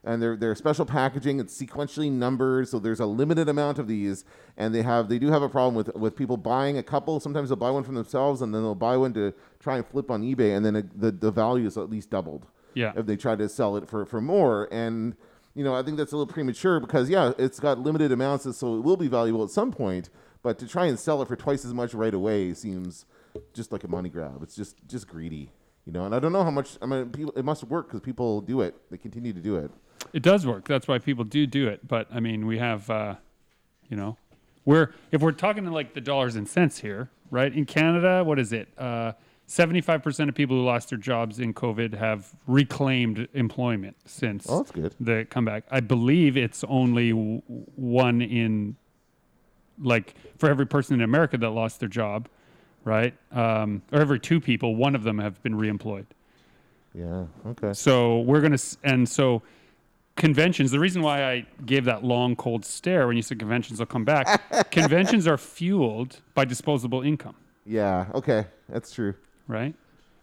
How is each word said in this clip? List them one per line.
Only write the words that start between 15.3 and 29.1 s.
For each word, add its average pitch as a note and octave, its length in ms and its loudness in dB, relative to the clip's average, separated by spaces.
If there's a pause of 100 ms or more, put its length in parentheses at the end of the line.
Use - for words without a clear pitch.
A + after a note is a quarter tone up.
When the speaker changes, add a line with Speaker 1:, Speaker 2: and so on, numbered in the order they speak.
Speaker 1:
you C#3 120 -4
know, C3 100 0
I B2+ 80 -2
think D3+ 140 -6
that's D3 160 -4
a - 40 -6
little D3 140 -4
premature D#3 480 0
because, C3 300 0
yeah, D#3+ 280 4
it's C3 220 -2
got C#3+ 180 2
limited D3 360 2
amounts, C3+ 420 0
so A#2+ 220 -2
it - 60 -2
will E3+ 120 6
be F3 140 -2
valuable A2+ 340 2
at G2+ 60 -2
some - 200 0
point. F#2 400 -4 (340)
But A#2 160 -2
to B2+ 80 -12
try F3 180 0
and C3+ 120 0
sell D3+ 240 -2
it A#2+ 60 -4
for A#2+ 80 -4
twice C#3 300 -4
as A#2+ 80 -8
much A#2+ 200 -4
right A2 200 0
away G2 400 0
seems F#2 520 -10 (480)
just A#2 200 -12
like G2 100 -8
a F#2 60 -12
money F2+ 180 -6
grab. D#2 340 -10
It's - 140 -16
just, G#2 220 -12 (100)
just A#2 220 -12
greedy, D#2+ 420 -12 (340)
you D#2 60 -14
know. F2 140 -6
And G#2 100 -4
I B2+ 40 0
don't D#3 120 0
know F#3 140 2
how E3 60 0
much. C#3 300 -6
I - 40 -8
mean, B2+ 240 -4
people, C#3+ 260 -8
it C3 80 -4
must D3 220 -4
work B2+ 260 -6
'cause G#2+ 80 -10
people A#2 400 -4
do A#2 220 -2
it. F2+ 140 -2 (160)
They F2 60 -14
continue A#2 360 -10